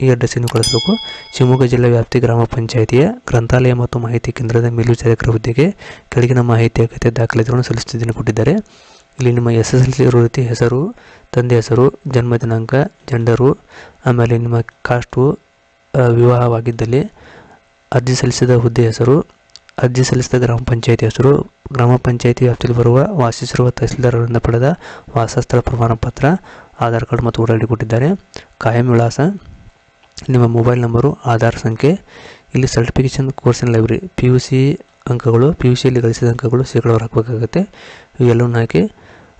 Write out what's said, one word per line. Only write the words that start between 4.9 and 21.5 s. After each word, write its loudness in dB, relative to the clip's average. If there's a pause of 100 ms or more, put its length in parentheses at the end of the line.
ಹುದ್ದೆಗೆ 0 (380)
ಕೆಳಗಿನ 2
ಮಾಹಿತಿ 2
ಅಗತ್ಯ -2
ದಾಖಲಾತಿಗಳನ್ನು -2
ಸಲ್ಲಿಸುತ್ತಿದ್ದೇನೆ -4
ಕೊಟ್ಟಿದ್ದಾರೆ. -2
ಇಲ್ಲಿ -4
ನಿಮ್ಮ 0
ಎಸ್ 0
ಎಸ್ 4
ಎಲ್ -2
ಸಿ 0
ಇರೋ 4
ರೀತಿ 0
ಹೆಸರು, -2 (380)
ತಂದೆ 0
ಹೆಸರು, 2 (160)
ಜನ್ಮ 0
ದಿನಾಂಕ, -2 (360)
ಜೆಂಡರು, 0 (480)
ಆಮೇಲೆ 2
ನಿಮ್ಮ -2
ಕಾಸ್ಟು, -2 (560)
ಆ, 2
ವಿವಾಹವಾಗಿದ್ದಲ್ಲಿ 2 (920)
ಅರ್ಜಿ 0
ಸಲ್ಲಿಸಿದ 0
ಹುದ್ದೆ 2
ಹೆಸರು, 2 (640)
ಅರ್ಜಿ 0
ಸಲ್ಲಿಸಿದ 0
ಗ್ರಾಮ 0
ಪಂಚಾಯಿತಿ 0
ಹೆಸರು, 2 (260)